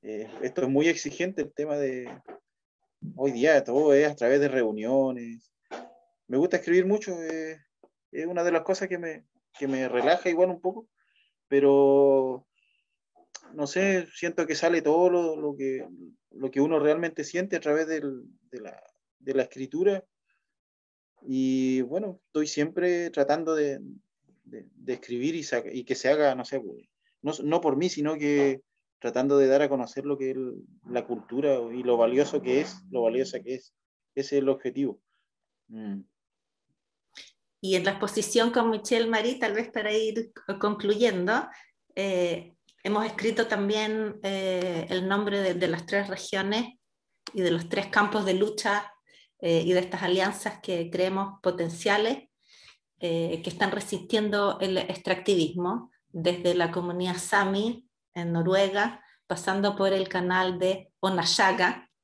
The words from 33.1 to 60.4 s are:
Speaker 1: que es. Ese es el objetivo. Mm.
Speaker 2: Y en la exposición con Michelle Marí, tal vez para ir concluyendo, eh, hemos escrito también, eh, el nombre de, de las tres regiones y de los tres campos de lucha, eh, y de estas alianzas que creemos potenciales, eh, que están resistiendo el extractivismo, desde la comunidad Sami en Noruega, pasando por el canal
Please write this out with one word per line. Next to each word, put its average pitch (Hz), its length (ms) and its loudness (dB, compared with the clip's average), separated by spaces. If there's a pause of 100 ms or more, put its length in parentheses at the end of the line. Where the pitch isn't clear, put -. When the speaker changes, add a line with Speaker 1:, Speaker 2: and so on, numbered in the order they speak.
Speaker 1:
que 117 160 -8
es. - 180 -16 (400)
Ese 139 220 -2
es 139 60 4
el 135 60 2
objetivo. 135 520 -2 (680)
Mm. - 320 -10 (1600)
Speaker 2:
Y 190 160 0
en 175 80 2
la 196 80 2
exposición 214 580 0
con 233 200 2
Michelle 226 380 0
Marí, 226 300 0
tal 214 160 -2
vez 233 160 -4
para 214 220 -4
ir 220 400 -2 (280)
concluyendo, 208 880 0 (460)
eh, 180 600 -2 (280)
hemos 214 240 0
escrito 226 400 0
también, 214 760 -2
eh, 185 680 -2
el 185 180 -2
nombre 202 320 0
de, 185 140 0
de 180 140 0
las 165 180 -4
tres 202 220 -2
regiones 202 640 -4 (580)
y 208 80 -4
de 180 100 2
los 170 200 -2
tres 196 160 -2
campos 208 400 2
de 185 80 2
lucha, 208 560 0 (500)
eh, 165 260 2
y 180 60 4
de 180 80 6
estas 180 220 -6
alianzas 190 580 -2
que 170 300 -4
creemos 190 520 -2
potenciales, 202 840 0 (720)
eh, 165 420 -2
que 180 80 -6
están 196 220 -2
resistiendo 202 880 -2
el 190 180 -2
extractivismo, 180 1120 -2 (180)
desde 175 460 -2
la 170 160 2
comunidad 180 460 -4
Sami 202 680 0 (280)
en 170 180 -4
Noruega, 190 720 2 (240)
pasando 196 480 0
por 196 180 2
el 190 160 0
canal 180 500 0